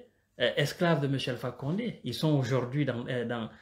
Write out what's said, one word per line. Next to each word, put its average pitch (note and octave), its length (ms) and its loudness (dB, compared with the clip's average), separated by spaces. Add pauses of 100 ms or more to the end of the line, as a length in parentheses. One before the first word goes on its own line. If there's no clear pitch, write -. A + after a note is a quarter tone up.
(380)
esclaves D3 640 2
de C#3+ 60 2
Michel C3+ 260 -2
Alpha A#2+ 180 -6
Condé. F#3+ 520 -4
Ils A#2+ 100 -4
sont D#3 200 2
aujourd'hui C3 520 2
dans, A#2+ 220 -2
euh, B2 180 -2
dans, A#2 240 -4 (120)